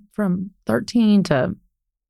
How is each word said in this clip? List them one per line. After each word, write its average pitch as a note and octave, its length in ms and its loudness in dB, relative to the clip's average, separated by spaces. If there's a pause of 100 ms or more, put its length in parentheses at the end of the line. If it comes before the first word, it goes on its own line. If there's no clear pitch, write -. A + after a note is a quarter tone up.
(140)
from F#3+ 380 -4 (160)
thirteen G#3+ 560 2
to C#3 320 -2 (540)